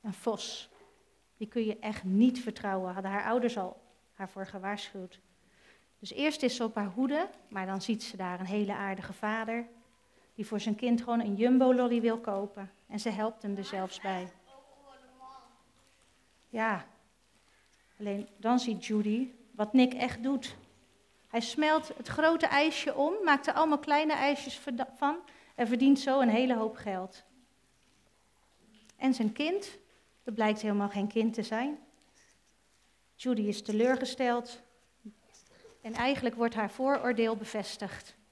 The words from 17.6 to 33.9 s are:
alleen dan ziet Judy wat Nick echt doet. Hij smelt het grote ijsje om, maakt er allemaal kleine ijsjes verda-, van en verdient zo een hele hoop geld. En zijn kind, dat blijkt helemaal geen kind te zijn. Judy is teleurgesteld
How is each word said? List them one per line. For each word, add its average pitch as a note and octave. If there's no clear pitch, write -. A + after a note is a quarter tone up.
alleen G#3
dan A#3+
ziet A#3+
Judy G#3+
wat G#3+
Nick B3+
echt A#3+
doet. C4+
Hij A#3
smelt D4+
het -
grote D#4+
ijsje -
om, D#4
maakt C#4+
er D#4
allemaal D4+
kleine D4+
ijsjes C#4+
verda-, -
van C#4+
en A#3+
verdient C4+
zo C#4
een B3
hele B3
hoop A3
geld. F#3+
En C4
zijn A3
kind, F4+
dat A3+
blijkt G#3+
helemaal G3+
geen G3+
kind A3+
te A3
zijn. B3+
Judy A#3+
is G#3
teleurgesteld A#3+